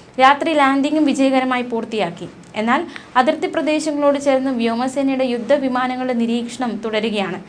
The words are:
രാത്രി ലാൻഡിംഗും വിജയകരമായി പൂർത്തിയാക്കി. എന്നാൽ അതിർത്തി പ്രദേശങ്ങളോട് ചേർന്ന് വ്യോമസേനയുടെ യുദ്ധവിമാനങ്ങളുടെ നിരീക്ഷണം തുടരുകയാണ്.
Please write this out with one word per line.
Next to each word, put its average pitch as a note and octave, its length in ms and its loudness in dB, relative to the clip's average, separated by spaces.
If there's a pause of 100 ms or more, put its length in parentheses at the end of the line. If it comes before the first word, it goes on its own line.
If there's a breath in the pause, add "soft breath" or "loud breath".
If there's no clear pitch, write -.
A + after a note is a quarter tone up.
(220 loud breath)
രാത്രി C#4+ 320 4
ലാൻഡിംഗും C#4+ 520 2
വിജയകരമായി C4 560 2
പൂർത്തിയാക്കി. G#3+ 680 -4 (260)
എന്നാൽ B3 320 0 (300 loud breath)
അതിർത്തി D4+ 300 2
പ്രദേശങ്ങളോട് D4 720 0
ചേർന്ന് C4+ 320 0
വ്യോമസേനയുടെ B3+ 720 0
യുദ്ധവിമാനങ്ങളുടെ B3+ 920 0
നിരീക്ഷണം A#3 720 -4
തുടരുകയാണ്. G#3 640 -2